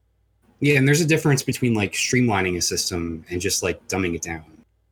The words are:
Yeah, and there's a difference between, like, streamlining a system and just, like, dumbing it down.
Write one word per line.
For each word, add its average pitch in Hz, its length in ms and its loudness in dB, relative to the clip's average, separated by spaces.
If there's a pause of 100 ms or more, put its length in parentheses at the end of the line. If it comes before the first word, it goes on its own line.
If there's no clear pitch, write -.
(600)
Yeah, 143 180 4
and 135 100 6
there's 147 120 6
a 175 60 2
difference 147 360 2
between, 123 320 0
like, 101 180 0
streamlining 101 640 0
a 85 60 -6
system 85 680 -6
and 87 100 -6
just, 92 220 -4
like, 90 260 -4
dumbing 95 260 -4
it 82 80 -8
down. 82 220 -10 (480)